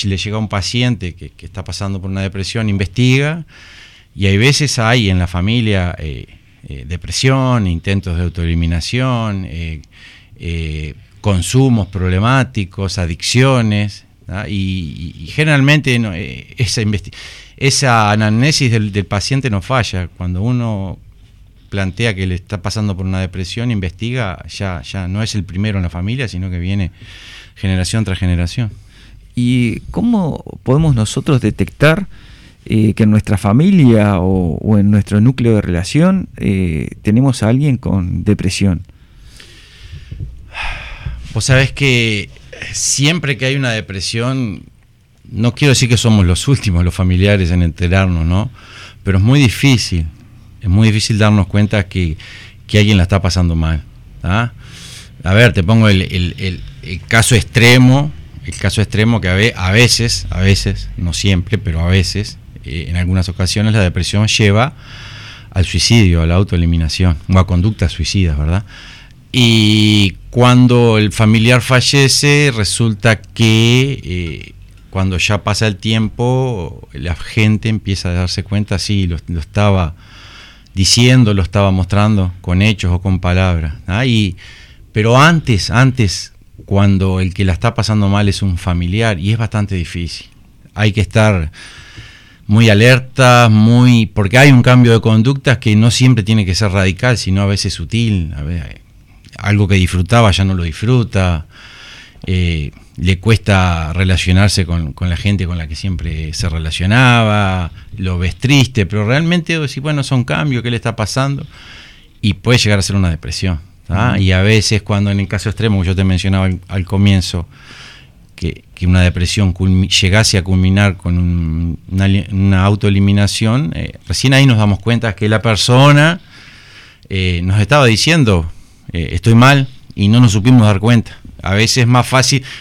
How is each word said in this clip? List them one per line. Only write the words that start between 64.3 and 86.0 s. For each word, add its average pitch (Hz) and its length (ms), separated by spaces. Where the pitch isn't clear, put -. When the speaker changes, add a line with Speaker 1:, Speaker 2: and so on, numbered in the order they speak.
Speaker 1:
al 90 160
suicidio, 90 560
a 82 60
la 85 80
autoeliminación, 85 840
o 95 60
a 92 80
conductas 92 440
suicidas, 82 460
¿verdad? 82 280
Y 107 840
cuando 120 680
el 107 120
familiar 113 500
fallece, 139 920
resulta 110 640
que, 117 840
eh, 85 480
cuando 95 260
ya 104 260
pasa 107 220
el 104 120
tiempo, 110 1160
la 76 220
gente 107 520
empieza 98 420
a 87 40
darse 90 300
cuenta, 101 340
sí, 98 300
lo, 85 180
lo 87 140
estaba 95 560
diciendo, 117 580
lo 98 80
estaba 98 300
mostrando 95 600
con 90 200
hechos 98 300
o 90 100
con 95 200
palabras, 90 520
¿ah? 104 180
Y, 107 320
pero 117 280
antes, 147 520
antes, 120 640